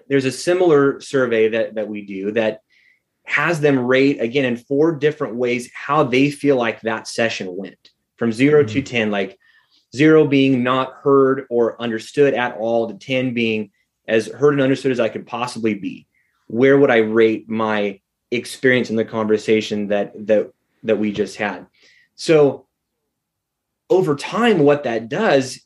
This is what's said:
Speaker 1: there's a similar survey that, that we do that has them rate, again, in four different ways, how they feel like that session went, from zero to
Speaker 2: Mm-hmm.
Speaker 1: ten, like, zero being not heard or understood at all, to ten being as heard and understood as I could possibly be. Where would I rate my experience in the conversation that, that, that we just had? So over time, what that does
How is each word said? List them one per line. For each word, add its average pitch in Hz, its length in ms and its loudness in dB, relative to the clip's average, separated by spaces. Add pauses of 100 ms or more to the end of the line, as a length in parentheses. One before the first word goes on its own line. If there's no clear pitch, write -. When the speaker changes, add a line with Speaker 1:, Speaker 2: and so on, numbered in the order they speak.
Speaker 1:
there's 139 180 2
a 131 60 -2
similar 156 680 2
survey 113 500 0
that, 110 260 -4
that 107 120 -6
we 104 140 -10
do 98 300 -8
that 110 300 -2 (640)
has 156 360 -2
them 143 180 2
rate, 131 400 2
again, 123 260 -2
in 120 120 -2
four 147 360 0
different 139 420 -4
ways, 120 380 -4
how 147 300 0
they 135 280 2
feel 139 240 0
like 113 260 -2
that 110 260 -6
session 110 480 -6
went, - 360 -16 (260)
from 117 140 -2
zero 143 320 4
to 110 160 -4
Speaker 2:
Mm-hmm. 135 60 -4
Speaker 1:
ten, 110 260 -2
like, 101 260 -6 (560)
zero 156 320 6
being 135 380 2
not 131 300 -2 (100)
heard 135 460 2
or 117 320 -2
understood 120 520 0
at 120 220 -2
all, 113 320 -2
to 104 80 -10
ten 127 380 -6
being 110 380 -4 (360)
as 110 200 0
heard 143 260 2
and 143 80 0
understood 135 300 0
as 120 100 -2
I 110 80 0
could 104 180 -12
possibly 117 460 -4
be. 92 340 -12 (400)
Where 135 300 4
would 139 120 4
I 120 80 4
rate 110 520 2
my 107 500 -4 (320)
experience 120 580 0
in 110 60 -4
the 110 100 -2
conversation 107 840 -2
that, 101 240 -4 (140)
that, 104 240 0 (320)
that 110 140 0
we 107 140 -2
just 98 240 -6
had? 101 320 -8 (480)
So 147 520 2 (1200)
over 160 260 2
time, 208 440 0
what 143 240 4
that 113 260 -6
does 143 560 0